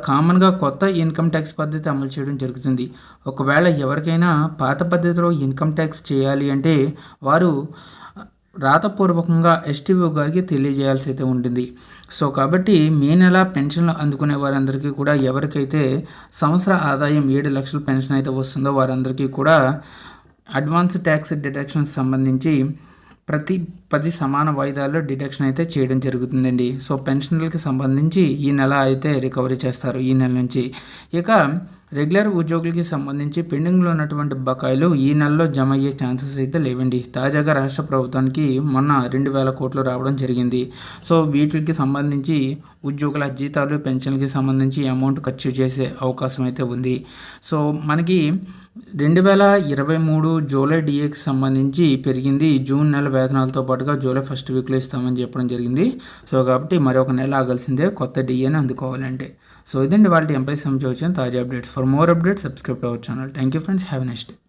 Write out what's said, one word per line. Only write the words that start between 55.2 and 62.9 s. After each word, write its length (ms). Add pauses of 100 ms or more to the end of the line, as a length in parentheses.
చెప్పడం 280
జరిగింది. 380 (380)
So, 200
కాబట్టి 340
మరి 200
ఒక 140
నెల 220
ఆగాల్సిందే 540 (120)
కొత్త 280
డిఏని 340
అందుకోవాలంటే. 640 (380)
So, 100 (100)
ఇదండి 220
వాళ్ళ 300
ఎంప్లాయీస్ 260
సంబంధించి 280
వచ్చిన 200
తాజా 300
అప్‌డేట్స్. 300 (100)
For 40
more 200
updates, 320
subscribe 440
to 80